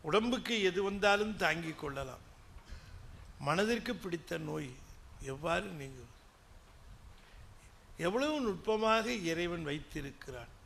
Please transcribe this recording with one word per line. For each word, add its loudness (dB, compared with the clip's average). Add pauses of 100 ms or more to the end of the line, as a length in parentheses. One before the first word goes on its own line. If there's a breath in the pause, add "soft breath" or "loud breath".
உடம்புக்கு 2
எது 4
வந்தாலும் 4
தாங்கிக் 2
கொள்ளலாம், -6 (1080 loud breath)
மனதிற்கு 2
பிடித்த -4
நோய் -4 (460)
எவ்வாறு -2
நீங்கும்?" -10 (1900 loud breath)
எவ்வளவு 2
நுட்பமாக 4
இறைவன் 0
வைத்திருக்கிறான். -6